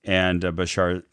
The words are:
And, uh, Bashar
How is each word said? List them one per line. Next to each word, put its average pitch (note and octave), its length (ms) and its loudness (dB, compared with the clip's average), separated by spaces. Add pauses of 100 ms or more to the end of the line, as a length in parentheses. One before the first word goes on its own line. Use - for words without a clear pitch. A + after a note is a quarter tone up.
And, F#2 400 2
uh, F2 80 0
Bashar F2+ 500 -2 (100)